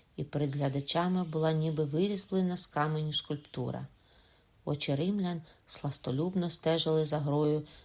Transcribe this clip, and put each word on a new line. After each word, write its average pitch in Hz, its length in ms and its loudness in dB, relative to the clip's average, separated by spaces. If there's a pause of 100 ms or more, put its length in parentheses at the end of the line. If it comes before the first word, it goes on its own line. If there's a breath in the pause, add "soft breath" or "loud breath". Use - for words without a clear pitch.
(160 loud breath)
і 156 80 -4
перед 143 300 -2
глядачами 147 720 0
була 160 280 0
ніби 156 320 0
вирізблена 185 720 0
з - 100 4
каменю 156 460 -2
скульптура. 135 760 -4 (800 soft breath)
Очі 147 300 0
римлян 175 480 0 (240 loud breath)
сластолюбно 170 840 0
стежили 160 560 2
за 147 120 2
грою 151 440 2 (220 loud breath)